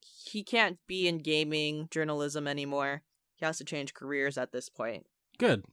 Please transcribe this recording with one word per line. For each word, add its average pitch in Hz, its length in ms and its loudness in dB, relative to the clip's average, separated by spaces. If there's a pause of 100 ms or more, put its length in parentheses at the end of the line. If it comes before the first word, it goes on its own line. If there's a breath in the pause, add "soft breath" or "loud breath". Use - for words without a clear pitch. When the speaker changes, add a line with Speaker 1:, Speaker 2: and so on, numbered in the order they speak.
Speaker 1:
he - 420 -10
can't 208 440 2
be 185 200 2
in 170 120 2
gaming 151 720 2
journalism 147 560 0
anymore. 143 560 -2 (320)
He - 100 -4
has 160 140 -2
to - 40 -10
change 143 300 -6
careers 139 440 -2
at 127 160 -4
this 123 160 -6
point. 113 360 -6 (320)
Speaker 2:
Good. 151 360 4